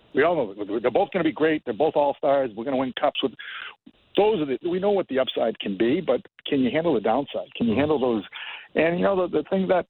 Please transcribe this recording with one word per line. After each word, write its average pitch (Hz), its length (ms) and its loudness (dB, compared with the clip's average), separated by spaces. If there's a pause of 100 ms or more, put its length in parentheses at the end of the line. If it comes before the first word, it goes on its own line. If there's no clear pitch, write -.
(140)
We 131 80 4
all 170 140 4
know 110 180 -2
that 101 300 -4
they're 120 80 4
both 180 200 2
gonna 180 120 0
be 156 80 2
great. 156 340 0
They're 120 80 -4
both 151 220 0
all-stars. 139 600 2
We're 113 100 -6
gonna 135 120 -2
win 127 220 -2
cups - 240 -2
with, 127 80 0 (840)
those 208 260 4
are 151 40 -2
the, 135 240 -4
we 180 100 -2
know 202 120 0
what 190 160 0
the 131 100 -4
upside 123 420 0
can 101 200 -6
be, 123 200 2
but 139 220 0 (260)
can 143 120 0
you 127 100 2
handle 156 240 0
the 110 80 0
downside? 113 540 -2
Can 120 120 -2
you 107 80 2
handle 147 240 2
those? 117 240 0 (520)
And, 170 240 2
you 185 40 0
know, 190 240 0
the, 151 100 -2
the 151 120 -2
thing 190 200 0
that 180 200 2